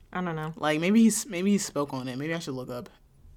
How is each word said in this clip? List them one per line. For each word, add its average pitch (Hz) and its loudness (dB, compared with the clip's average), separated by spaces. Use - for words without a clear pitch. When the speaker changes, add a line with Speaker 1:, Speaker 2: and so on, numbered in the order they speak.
Speaker 1:
I 185 -6
don't 170 -4
know. 156 -6
Speaker 2:
Like, 151 0
maybe 208 6
he's, 220 4
maybe 190 0
he 196 4
spoke 143 -4
on 127 -6
it. 123 -6
Maybe 151 -4
I 165 -4
should 156 -8
look 127 -8
up 123 -10